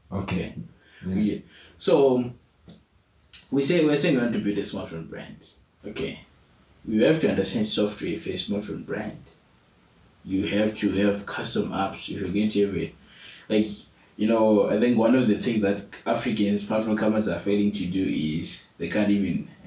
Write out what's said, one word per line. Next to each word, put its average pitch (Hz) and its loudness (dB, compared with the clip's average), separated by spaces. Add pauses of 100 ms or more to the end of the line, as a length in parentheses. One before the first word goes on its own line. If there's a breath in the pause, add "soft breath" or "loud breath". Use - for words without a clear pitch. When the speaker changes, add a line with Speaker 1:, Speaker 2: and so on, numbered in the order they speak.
(120)
Speaker 1:
Okay. 92 -6 (520 soft breath)
Speaker 2:
Okay. 92 -4
Speaker 1:
Yeah. - - (220)
Speaker 2:
Yeah. - -12 (400 loud breath)
So, 131 4 (1200)
we 135 2
say, 170 2
we're 147 4
saying 160 2
we 120 2
want 113 0
to 104 -2
build 101 -2
a - -2
smartphone 82 -8
brand. - -16 (380)
Okay. - -8 (680)
You 110 2
have 160 6
to - 4
understand - 0
software 98 -2
for - -10
a - -4
smartphone 101 -6
brand. - -8 (1000)
You 95 -2 (120)
have 107 0
to 98 0
have 101 0
custom - -4
apps. - -4
If 101 -8
you're 92 -4
going 104 0
to 101 2
have 98 -6
a, - -4 (560 loud breath)
like, 107 2 (500 soft breath)
you 110 2
know, 110 4
I 107 2
think 120 4
one 117 4
of 127 4
the 101 4
things 110 0
that 101 0 (220)
African 104 0
smartphone 110 -2
companies 107 2
are 87 -2
failing 101 2
to 92 -6
do 92 -2
is - -4 (100)
they - -6
can't 104 0
even 98 0 (180)